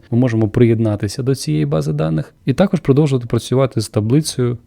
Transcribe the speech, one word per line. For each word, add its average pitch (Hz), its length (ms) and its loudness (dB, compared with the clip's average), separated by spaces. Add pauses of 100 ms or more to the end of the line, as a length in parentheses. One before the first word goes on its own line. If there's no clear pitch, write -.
(120)
ми 117 60 2
можемо 113 320 2
приєднатися 113 760 0
до 131 120 0
цієї 151 300 -2
бази 147 280 -2
даних 156 420 -4 (100)
і 139 80 0
також 185 260 0
продовжувати 135 480 2
працювати 123 540 0
з 104 80 -6
таблицею, 120 760 0